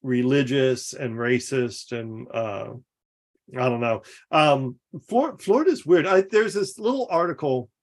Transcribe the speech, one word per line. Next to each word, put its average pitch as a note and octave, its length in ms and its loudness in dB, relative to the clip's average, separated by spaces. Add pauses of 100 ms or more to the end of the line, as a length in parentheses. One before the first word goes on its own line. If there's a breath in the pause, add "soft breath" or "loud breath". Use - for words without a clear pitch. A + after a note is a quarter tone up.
religious C3 920 0
and A#2 220 -8
racist B2 800 -2
and, A2+ 360 -12
uh, A2 400 -6 (840)
I B2+ 100 0
don't A#2+ 140 0
know. A2+ 220 -2 (280 loud breath)
Um, C#3+ 440 2 (320)
Flor-, B3 320 0
Florida's C#4+ 460 2
weird. E3 200 4
I, F#3+ 160 4
there's G#3+ 320 0
this G3 240 -4
little A#3+ 320 -2
article D3+ 600 -2 (140)